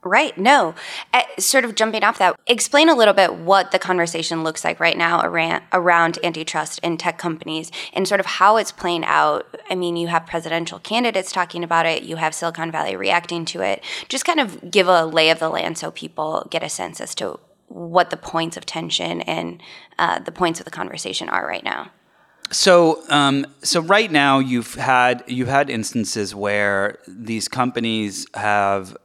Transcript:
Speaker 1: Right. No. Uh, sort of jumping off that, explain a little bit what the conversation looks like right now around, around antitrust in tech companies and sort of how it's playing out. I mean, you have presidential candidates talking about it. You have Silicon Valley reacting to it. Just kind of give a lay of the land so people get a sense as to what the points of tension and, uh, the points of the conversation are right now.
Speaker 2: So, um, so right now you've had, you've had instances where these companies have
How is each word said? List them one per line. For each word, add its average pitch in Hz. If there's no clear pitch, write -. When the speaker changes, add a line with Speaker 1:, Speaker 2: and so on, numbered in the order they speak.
Speaker 1:
Right. 233
No. 202
Uh, 247
sort 240
of 226
jumping 220
off 214
that, 185
explain 285
a 330
little 220
bit 190
what 180
the 185
conversation 170
looks 160
like 160
right 165
now 170
around, 165
around 170
antitrust 160
in 170
tech 165
companies 160
and 190
sort 202
of 190
how 208
it's 208
playing 175
out. 151
I 190
mean, 175
you 170
have 170
presidential 165
candidates 214
talking 175
about 165
it. 165
You 165
have 160
Silicon 165
Valley 151
reacting 170
to 170
it. 98
Just 262
kind 330
of 190
give 180
a 175
lay 160
of 160
the 160
land -
so 160
people 160
get 165
a 156
sense 170
as -
to 92
what 170
the -
points 165
of -
tension 170
and, 170
uh, 170
the -
points 170
of -
the -
conversation -
are -
right 87
now. -
Speaker 2:
So, 170
um, 139
so 170
right 196
now 143
you've 127
had, 123
you've 123
had 139
instances 107
where 101
these 107
companies 113
have 101